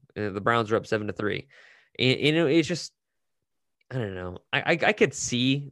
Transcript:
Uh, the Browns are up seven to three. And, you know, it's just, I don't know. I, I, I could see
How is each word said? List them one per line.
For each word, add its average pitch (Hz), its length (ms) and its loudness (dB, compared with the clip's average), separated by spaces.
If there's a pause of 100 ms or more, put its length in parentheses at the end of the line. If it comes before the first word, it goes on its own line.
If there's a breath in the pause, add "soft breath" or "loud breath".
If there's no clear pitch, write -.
(160)
Uh, 104 140 -4
the 98 100 -6
Browns 117 300 2
are 113 60 2
up 98 100 -2
seven 107 220 -2
to 98 40 -8
three. 98 360 -4 (500 soft breath)
And, 127 220 4
you 147 120 4
know, 165 140 2
it's 156 220 2
just, - 240 -6 (1000)
I 123 60 -8
don't 104 180 -4
know. 90 240 -10 (140)
I, 139 80 0
I, 170 260 0
I 151 60 4
could 196 220 2
see 135 580 0